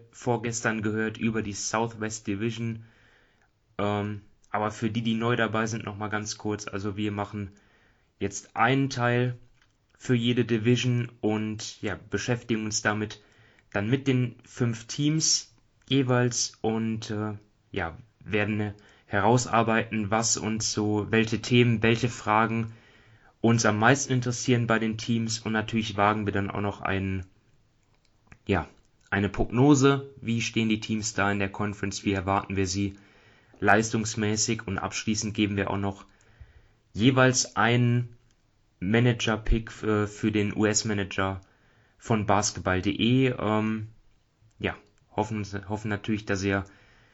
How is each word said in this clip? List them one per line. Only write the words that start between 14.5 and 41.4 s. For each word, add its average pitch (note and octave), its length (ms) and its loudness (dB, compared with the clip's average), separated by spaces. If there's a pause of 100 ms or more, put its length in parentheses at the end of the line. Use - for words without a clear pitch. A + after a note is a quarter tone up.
Teams - 680 -2 (340)
jeweils B2 760 0
und, A2 500 -2
äh, G#2+ 220 -4 (360)
ja, E2 260 -6 (280)
werden G#2 500 -2 (320)
herausarbeiten, A2 1040 2
was A2+ 260 0
uns A2 360 -4
so, G#2 380 0
welche A2 300 2
Themen, A#2+ 440 4
welche A#2 240 2
Fragen A2+ 640 0 (680)
uns A2+ 260 4
am G#2 120 4
meisten C3 340 4
interessieren B2 540 0
bei A2 140 2
den A2 180 -2
Teams A2+ 400 -2
und A2 140 -6
natürlich A2 440 -2
wagen G#2 300 2
wir G2+ 60 -2
dann G2 180 -2
auch G2+ 100 -4
noch G2+ 200 -4
einen, F#2+ 440 -2 (1200)
ja, F2 180 0 (440)
eine G2+ 180 2
Prognose, C3+ 920 4
wie A2+ 200 -2
stehen A2+ 280 0
die A2 120 0
Teams G#2+ 340 -4
da G2 160 2
in G2+ 80 0
der G2 120 -2
Conference, G2+ 540 -6
wie G2 100 2
erwarten G2 420 0
wir F#2+ 100 2
sie G2 300 -2 (680)
leistungsmäßig A2 1040 2
und G2 120 -4
abschließend G#2+ 560 -4
geben G2+ 240 0
wir G2 100 0
auch - 80 -2
noch G2 300 -4 (880)
jeweils B2+ 600 4
einen A#2+ 600 2 (600)
Manager-Pick A2+ 920 2
für, G#2 380 0
für G#2+ 240 -2
den G#2 240 0
U-S-Manager G2+ 840 0 (560)